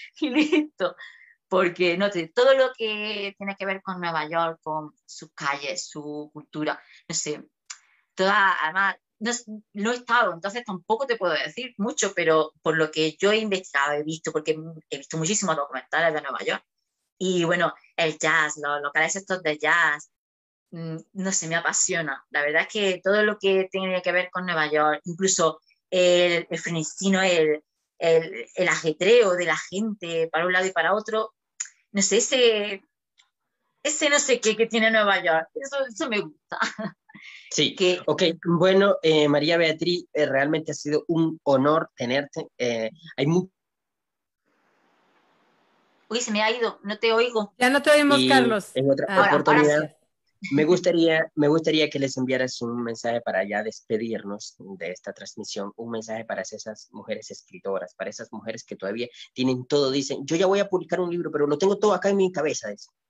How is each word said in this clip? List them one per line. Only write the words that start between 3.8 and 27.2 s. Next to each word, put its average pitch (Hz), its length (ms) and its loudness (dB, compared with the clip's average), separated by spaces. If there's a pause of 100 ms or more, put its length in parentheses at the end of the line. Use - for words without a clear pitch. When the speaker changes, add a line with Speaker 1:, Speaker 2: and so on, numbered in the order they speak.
Speaker 1:
con 180 200 -8
Nueva 165 280 -4
York, 165 340 -2
con 156 300 -8 (120)
sus - 280 -20
calles, 143 560 -6
su 147 440 -12
cultura, 151 480 -6 (280)
no 165 60 -6
sé, - 280 -6 (720)
toda, 196 480 4
además, 185 320 0 (240)
no 220 120 -4
es, 240 140 -8 (280)
no 202 180 -4
he 247 40 -2
estado, 233 380 0
entonces 196 320 -8
tampoco 220 400 -4
te 240 120 -2
puedo 175 160 0
decir 160 440 -6
mucho, 208 380 -4
pero 160 460 2
por 160 160 0
lo 156 120 0
que 156 300 -2
yo 196 140 2
he 220 40 4
investigado, 185 560 -2
he 147 100 -2
visto, 156 280 -8
porque 156 260 -2 (320)
he 143 80 -10
visto 139 200 -10
muchísimos 165 400 -2
documentales 143 560 -2
de 151 80 -4
Nueva 135 220 -8
York, - 200 -4 (560)
y 180 240 0
bueno, 170 300 0 (240)
el 156 200 0
jazz, 156 400 0
los 147 240 -4
locales 156 360 -2
estos 190 260 -6
de 151 160 -2
jazz, 151 500 0 (600)
mm, 165 240 -8 (180)
no 190 200 -4
sé, 170 160 -2
me 160 60 -2
apasiona. 165 760 -2
La 147 120 -2
verdad 151 200 0
es 196 60 -12
que 190 340 -2
todo 208 200 2
lo 214 140 0
que 190 340 2
tiene 185 300 -2
que 180 120 -2
ver 180 180 0
con 185 140 -8
Nueva 156 260 -2
York, 151 340 2
incluso 170 540 0 (320)
el, 175 580 4
el 170 100 -6
frenesino, 180 600 -2